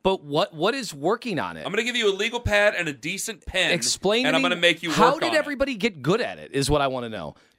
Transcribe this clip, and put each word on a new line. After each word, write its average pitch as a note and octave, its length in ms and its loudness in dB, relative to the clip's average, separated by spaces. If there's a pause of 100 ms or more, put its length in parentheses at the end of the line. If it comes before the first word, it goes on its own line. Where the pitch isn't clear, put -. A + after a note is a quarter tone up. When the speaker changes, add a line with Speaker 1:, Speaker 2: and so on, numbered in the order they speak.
Speaker 1:
But F#3 200 2
what, D3+ 300 0
what E3+ 220 2
is A#3+ 180 -8
working F#3+ 460 -2
on F2 180 -6
it? D2+ 80 -10
Speaker 2:
I'm D3 60 -4
gonna A3 120 0
give A#3+ 140 -4
you A3+ 120 2
a G3 60 0
legal A3+ 240 -2
pad G#3 380 2
and E3+ 100 -2
a D3 60 -4
decent F3+ 520 -8
pen, F3+ 260 0
Speaker 1:
Explain G3 540 0
Speaker 2:
and D3+ 80 2
Speaker 1:
to - 40 2
Speaker 2:
I'm - 60 2
Speaker 1:
me F3 60 0
Speaker 2:
gonna F3 120 -2
make E3+ 220 2
you E3+ 80 -4
Speaker 1:
how G#3+ 220 6
Speaker 2:
work D#4+ 80 -2
Speaker 1:
did - 100 0
Speaker 2:
on E4 40 0
it. - 20 6
Speaker 1:
everybody C#4 380 -2
get F#3 260 -4
good F3 200 0
at F#2+ 180 -6
it D2+ 140 -14
is C3+ 160 0
what D3 120 4
I C#3 60 2
wanna B2 220 -4
know. E2+ 260 -8 (220)